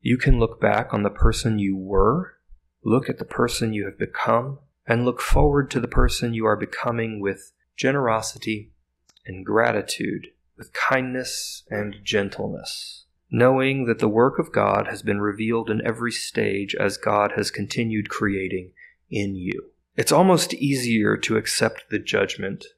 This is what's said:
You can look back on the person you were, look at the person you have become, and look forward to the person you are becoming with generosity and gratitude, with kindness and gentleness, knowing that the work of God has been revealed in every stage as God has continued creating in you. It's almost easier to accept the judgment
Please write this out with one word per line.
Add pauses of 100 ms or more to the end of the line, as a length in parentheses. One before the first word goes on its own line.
You
can
look
back
on
the
person
you
were, (500)
look
at
the
person
you
have
become, (280)
and
look
forward
to
the
person
you
are
becoming
with (260)
generosity (540)
and
gratitude, (300)
with
kindness
and
gentleness, (240)
knowing
that
the
work
of
God
has
been
revealed
in
every
stage
as
God
has
continued
creating (380)
in
you. (260)
It's
almost
easier
to
accept
the
judgment (120)